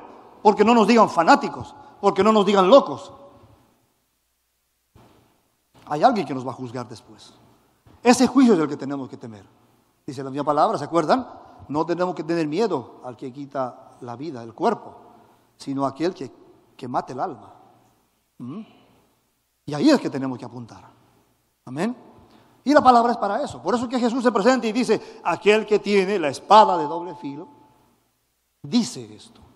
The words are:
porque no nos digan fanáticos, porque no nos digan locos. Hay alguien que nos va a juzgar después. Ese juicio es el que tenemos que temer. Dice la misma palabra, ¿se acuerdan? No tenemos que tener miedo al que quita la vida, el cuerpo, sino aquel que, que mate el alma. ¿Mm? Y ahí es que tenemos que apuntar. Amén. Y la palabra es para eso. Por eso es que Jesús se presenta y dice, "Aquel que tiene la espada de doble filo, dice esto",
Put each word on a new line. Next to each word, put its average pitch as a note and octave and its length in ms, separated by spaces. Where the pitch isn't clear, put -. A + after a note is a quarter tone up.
porque G#3 220
no A3+ 100
nos A3 140
digan G#3+ 220
fanáticos, E3+ 680
porque G3 240
no A3 80
nos G#3+ 140
digan G3 240
locos. D#3+ 420
Hay D3+ 160
alguien G#3+ 220
que C#3+ 80
nos B2+ 120
va C3 60
a - 40
juzgar B2 320
después. A2 460
Ese A#3+ 260
juicio B3 260
es E3 60
el D3+ 80
que C#3 100
tenemos C3+ 320
que C3 80
temer. G#2+ 280
Dice C3+ 180
la C3+ 60
misma C#3 160
palabra, D#3+ 320
¿se C#3+ 60
acuerdan? D#3+ 440
No D3+ 180
tenemos F3 280
que E3 100
tener E3 240
miedo D#3+ 560
al B2+ 140
que C3 160
quita C3+ 680
la A#2+ 140
vida, C3 280
el A2+ 100
cuerpo, G3+ 400
sino C#3 280
aquel D#3 280
que, C3+ 180
que B2+ 100
mate D3+ 260
el B2+ 60
alma. D3+ 320
¿Mm? C#3 240
Y C#3 80
ahí D3 160
es C#4+ 100
que D#3+ 100
tenemos C3 280
que C3 80
apuntar. A#2 380
Amén. F3+ 300
Y C#4 100
la D4 100
palabra A#3+ 300
es - 40
para G#3 240
eso. A3 200
Por E3+ 120
eso B3 120
es A#3 40
que B3 100
Jesús A#3 240
se A#3+ 80
presenta A3+ 360
y A3 40
dice, G#3 520
"Aquel G#3 420
que G#3 140
tiene G3+ 400
la D3+ 100
espada G3 480
de D#3 80
doble E3 300
filo, C#3+ 320
dice C#3+ 540
esto", - 260